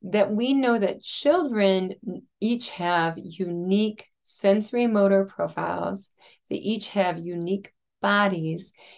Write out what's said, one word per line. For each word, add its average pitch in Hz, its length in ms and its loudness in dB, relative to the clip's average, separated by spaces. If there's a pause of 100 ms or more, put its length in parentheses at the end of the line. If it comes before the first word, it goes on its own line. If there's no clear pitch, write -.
that 196 300 0
we 233 200 0
know 247 280 2
that 190 240 -2
children 214 880 2 (480)
each 233 300 -2
have 175 460 0
unique 185 920 -2 (160)
sensory 214 640 2
motor 196 380 4
profiles. 175 880 -6 (360)
They - 80 -6
each 214 340 -4
have 180 280 0
unique 175 540 -6 (280)
bodies, 190 720 0 (260)